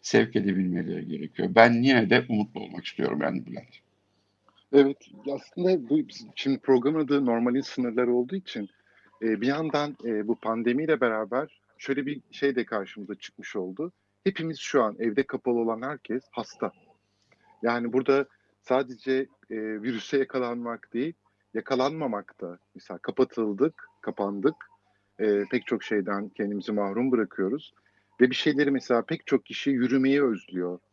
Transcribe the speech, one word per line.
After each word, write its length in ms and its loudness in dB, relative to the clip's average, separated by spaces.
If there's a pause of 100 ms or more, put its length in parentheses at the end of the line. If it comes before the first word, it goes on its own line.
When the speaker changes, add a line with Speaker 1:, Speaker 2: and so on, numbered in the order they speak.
Speaker 1:
sevk 340 2
edebilmeleri 720 -2
gerekiyor. 480 -4
Ben 180 10
yine 360 4
de 200 4
umutlu 320 -2
olmak 240 -12
istiyorum 360 -2
yani 240 -4
Bülent. 300 -16 (960)
Speaker 2:
Evet, 240 6 (340)
aslında 580 -2
bu, 100 4 (360)
şimdi 240 -2
programın 460 4
adı 200 2
Normalin 360 2
Sınırları 520 0
olduğu 220 0
için, 340 -8 (520)
e, 200 0
bir 60 0
yandan, 580 -2
e, 220 -2
bu 80 0
pandemiyle 680 0
beraber 600 -2 (160)
şöyle 280 -4
bir 160 -8 (100)
şey 240 -2
de 100 -2
karşımıza 500 -8
çıkmış 400 -16
oldu. 360 -6 (320)
Hepimiz 360 -2
şu 240 2
an 160 0
evde 240 0
kapalı 360 -2
olan 220 -2
herkes 500 -6
hasta. 400 -8 (920)
Yani 300 -2
burada 320 2 (360)
sadece, 500 -2 (380)
e, 80 -8
virüse 600 -4
yakalanmak 760 -4
değil, 200 -2 (400)
yakalanmamak 880 -4
da, 180 -12 (160)
mesela 220 -14
kapatıldık, 920 -2 (120)
kapandık, 540 -2 (640)
e, 320 2
pek 160 -4
çok 160 -4
şeyden 460 -2
kendimizi 420 -6
mahrum 400 -2
bırakıyoruz. 600 -2 (480)
Ve 80 8
bir 60 -2
şeyleri 360 2
mesela 300 2
pek 260 -6
çok 180 0
kişi 260 -4
yürümeyi 520 2
özlüyor. 560 -4 (140)